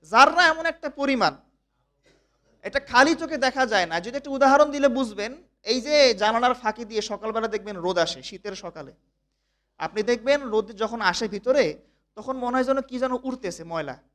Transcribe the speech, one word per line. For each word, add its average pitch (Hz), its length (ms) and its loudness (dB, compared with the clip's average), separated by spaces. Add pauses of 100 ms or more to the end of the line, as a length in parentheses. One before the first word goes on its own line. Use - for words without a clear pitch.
যাররা 285 440 6
এমন 320 200 2
একটা 320 220 -6
পরিমাণ, 254 480 0 (1300)
এটা 208 180 -4
খালি 277 340 4
চোখে 320 220 -8
দেখা 262 300 0
যায় 202 200 0
না। 165 140 -4
যদি 233 160 -10
একটা 285 140 -8
উদাহরণ 277 400 4
দিলে 277 180 2
বুঝবেন, 233 540 -4 (200)
এই 247 180 -2
যে 277 340 4
জানালার 226 400 2
ফাঁকি 240 300 -6
দিয়ে 214 160 -6
সকালবেলা 214 480 -6
দেখবেন 208 280 -8
রোদ 175 220 -2
আসে, 160 240 -2
শীতের 190 320 -14
সকালে। 160 380 -16 (840)
আপনি 214 240 -6
দেখবেন 240 380 0
রোদ 220 360 -4
যখন 220 240 -6
আসে 202 280 -2
ভিতরে, 202 500 0 (360)
তখন 262 220 -10
মনে 247 200 -4
হয় 262 80 0
যেন 269 160 0
কি 254 180 -10
যেন 254 140 -2
উড়তেছে 254 520 -8
ময়লা। 156 340 -8 (160)